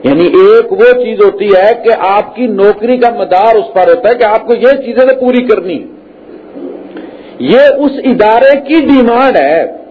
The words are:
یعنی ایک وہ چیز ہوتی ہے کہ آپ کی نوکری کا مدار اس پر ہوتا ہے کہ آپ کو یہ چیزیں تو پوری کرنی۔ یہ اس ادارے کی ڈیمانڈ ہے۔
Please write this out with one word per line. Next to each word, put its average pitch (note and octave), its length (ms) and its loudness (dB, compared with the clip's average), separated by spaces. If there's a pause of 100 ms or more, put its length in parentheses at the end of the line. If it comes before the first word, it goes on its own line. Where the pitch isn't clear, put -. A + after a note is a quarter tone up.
یعنی D4 220 0
ایک G3 460 2
وہ B3 320 2
چیز A3 220 -6
ہوتی G3+ 220 -2
ہے G3+ 360 2
کہ A3+ 60 0 (100)
آپ G3+ 360 -4
کی B3 120 -4
نوکری G#3 500 0
کا A#3+ 120 2
مدار G3+ 460 0
اس G3+ 180 -2
پر F3 220 2
ہوتا E3+ 140 -2
ہے A#3+ 60 2
کہ A#3+ 100 -2
آپ G#3+ 220 -4
کو A#3+ 60 0
یہ B3 320 0
چیزیں A#3+ 220 0
تو C4 120 0
پوری B3 260 0
کرنی۔ F#3 400 -2 (1500)
یہ D#3 200 2
اس C#4+ 320 2 (120)
ادارے B3 560 2
کی D4+ 260 -2
ڈیمانڈ B3+ 540 2
ہے۔ C#3+ 260 0 (260)